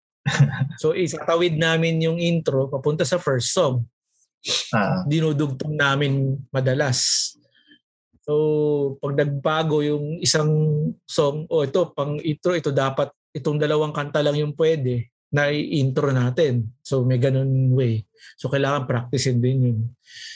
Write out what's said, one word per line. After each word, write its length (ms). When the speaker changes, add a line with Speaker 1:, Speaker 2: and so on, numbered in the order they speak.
Speaker 1:
<laughs> 560
Speaker 2:
So, 140
isatawid 640
namin 420
yung 200
intro 500
papunta 340
sa 160
first 320
song. 380
Speaker 1:
Ah. 320
Speaker 2:
Dinudugtong 720
namin 640
madalas. 840
So, 120
pag 220
nagbago 640
yung 380
isang 320
song, 460
"Oh, 180
ito, 240
pang 260
intro, 380
ito 160
dapat, 400
itong 260
dalawang 320
kanta 300
lang 180
yung 160
pwede 560
na 200
i-intro 640
natin." 560
So, 220
may 160
ganun 540
way. 320
So, 120
kailangan 360
practicein 560
din 240
yun 140